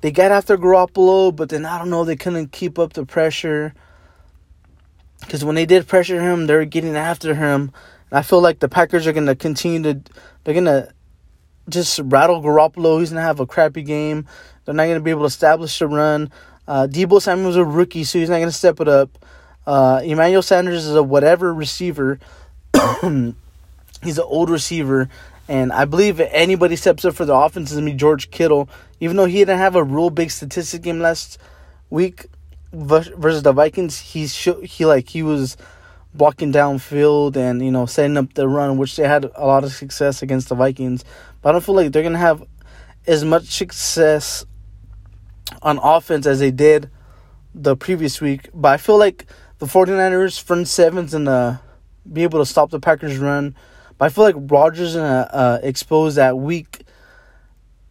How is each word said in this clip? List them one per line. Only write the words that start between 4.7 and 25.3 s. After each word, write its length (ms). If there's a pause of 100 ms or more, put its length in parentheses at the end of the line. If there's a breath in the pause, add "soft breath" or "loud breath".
'Cause 180
when 100
they 100
did 220
pressure 340
him, 240
they 100
were 100
getting 300
after 380
him. 380 (400 soft breath)
And 80
I 20
feel 200
like 180
the 100
Packers 380
are 60
gonna 200
continue 500
to, 180 (420 soft breath)
they're 100
gonna 360 (800)
just 340
rattle 380
Garoppolo. 580
He's 120
gonna 100
have 180
a 80
crappy 340
game. 460 (380 loud breath)
They're 100
not 120
gonna 120
be 120
able 100
to 60
establish 520
the 80
run. 440 (360 soft breath)
Uh, 180
Deebo 360
Samuel's 340
a 80
rookie, 400
so 160
he's 100
not 100
gonna 120
step 300
it 80
up. 280 (480 soft breath)
Uh, 380
Emmanuel 380
Sanders 440
is 80
a 80
whatever 520
receiver. 640 (540 soft breath)
<coughs> 280 (1000)
He's 160
an 40
old 280
receiver. 580 (380 loud breath)